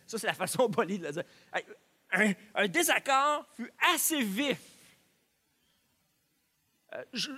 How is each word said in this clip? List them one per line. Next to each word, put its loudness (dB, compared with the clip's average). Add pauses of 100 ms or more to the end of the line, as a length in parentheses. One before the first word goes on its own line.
ça, -8
c'est -4
la 0
façon 2
polie -2
de -10
le -6
dire. -6 (280)
Hey, -4 (460)
un, 4 (200)
un 2
désaccord 2
fut -12
assez 2
vif. -2 (2250)
Euh, -12 (100)
je, -8